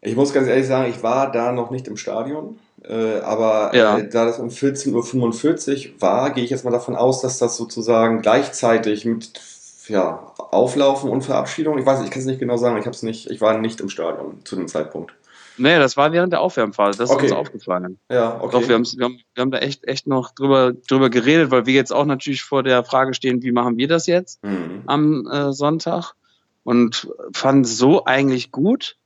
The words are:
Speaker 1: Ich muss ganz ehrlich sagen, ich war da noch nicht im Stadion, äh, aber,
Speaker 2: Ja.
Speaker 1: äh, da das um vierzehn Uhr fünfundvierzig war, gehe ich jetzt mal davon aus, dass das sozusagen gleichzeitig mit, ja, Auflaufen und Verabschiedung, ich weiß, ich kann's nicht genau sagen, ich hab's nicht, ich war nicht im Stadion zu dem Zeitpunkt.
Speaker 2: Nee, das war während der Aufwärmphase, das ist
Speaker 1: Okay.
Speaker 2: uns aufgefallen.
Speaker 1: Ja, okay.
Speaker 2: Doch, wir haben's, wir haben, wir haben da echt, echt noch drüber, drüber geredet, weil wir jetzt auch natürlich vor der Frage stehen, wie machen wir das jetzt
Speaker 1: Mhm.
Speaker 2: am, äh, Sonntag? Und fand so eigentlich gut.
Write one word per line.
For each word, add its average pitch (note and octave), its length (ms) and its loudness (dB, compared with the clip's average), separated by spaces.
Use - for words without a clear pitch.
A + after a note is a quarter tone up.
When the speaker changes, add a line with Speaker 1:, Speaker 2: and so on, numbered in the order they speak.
Speaker 1:
Ich A2 140 -4
muss C#3+ 180 2
ganz C3 140 2
ehrlich C3 200 2
sagen, C3 220 0
ich A2+ 140 -8
war C3 280 0
da B2 200 0
noch A#2+ 180 -4
nicht C3 180 -8
im - 100 -12
Stadion, C#3 640 -8
äh, A2 360 -2
aber, G#2+ 560 0
Speaker 2:
Ja. A2 220 6
Speaker 1:
äh, G#2 120 -4
da A#2 160 2
das A#2 140 -2
um A#2+ 100 -6
vierzehn C3+ 440 -2
Uhr A#2+ 100 0
fünfundvierzig C3+ 960 -2
war, A#2+ 320 2
gehe B2 120 -2
ich A#2+ 60 -4
jetzt - 160 -4
mal B2 60 -2
davon A#2+ 240 -2
aus, C3 260 2
dass C3 180 -4
das A#2 180 0
sozusagen A2+ 640 0
gleichzeitig A2+ 840 2
mit, A#2 260 -4
ja, F2 500 -2
Auflaufen C#3 720 0
und B2+ 140 -2
Verabschiedung, D3+ 540 -2
ich C3 80 -2
weiß, C3+ 180 2
ich - 80 -8
kann's C3 140 -8
nicht C3 140 -4
genau A#2+ 180 -2
sagen, A#2 200 0
ich G#2 80 -4
hab's A#2 180 -8
nicht, A2+ 260 -8
ich - 120 -6
war A2 160 4
nicht A2 240 -4
im F#2+ 80 -6
Stadion D#2 560 -8
zu - 100 -10
dem F2+ 140 -6
Zeitpunkt. D#2+ 440 -8
Speaker 2:
Nee, D3+ 220 4
das C3+ 200 4
war D3 140 2
während F3 220 0
der - 80 0
Aufwärmphase, G#2 560 0
das B2 140 0
ist C3+ 40 6
Speaker 1:
Okay. C3+ 120 2
Speaker 2:
uns G#2 60 2
aufgefallen. F2+ 680 -6
Speaker 1:
Ja, A2+ 320 0
okay. A#2 180 0
Speaker 2:
Doch, A#2 80 0
wir A#2+ 60 4
haben's, A#2+ 240 0
wir B2+ 80 -2
haben, B2 140 -6
wir B2 60 -4
haben C3 100 0
da C3 80 -4
echt, C#3 280 -6
echt C3+ 200 -6
noch C3 260 -2
drüber, C3+ 400 2
drüber C3 380 2
geredet, C3+ 400 4
weil B2 160 4
wir C3 80 4
jetzt C3 180 2
auch C#3+ 120 2
natürlich C#3 380 -4
vor C3+ 200 -2
der B2+ 200 2
Frage C3 300 2
stehen, B2 300 -2
wie B2+ 80 -2
machen A#2+ 260 0
wir B2+ 100 0
das D#3+ 200 0
jetzt F3+ 360 -2
Speaker 1:
Mhm. F#2 440 -6
Speaker 2:
am, D3+ 400 2
äh, C#3+ 260 -2
Sonntag? D#3+ 600 -2
Und A#2+ 440 0
fand C3+ 340 4
so B2 380 4
eigentlich C3 460 0
gut. F#3+ 440 0